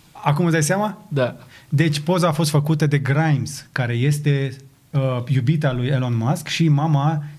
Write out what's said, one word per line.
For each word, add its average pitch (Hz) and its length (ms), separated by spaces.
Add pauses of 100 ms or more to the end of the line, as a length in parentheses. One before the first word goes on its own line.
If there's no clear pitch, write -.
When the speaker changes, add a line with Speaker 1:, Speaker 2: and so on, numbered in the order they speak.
(120)
Speaker 1:
Acum 147 320
îți 165 80
dai 151 100
seama? 196 460
Speaker 2:
Da. 131 280 (320)
Speaker 1:
Deci 151 320
poza 175 280
a 160 40
fost 147 180
făcută 156 360
de 143 120
Grimes, 143 760
care 120 220
este, 139 640 (340)
uh, 131 380
iubita 139 440
lui 123 140
Elon 127 300
Musk 127 300
și 165 220
mama 147 540 (160)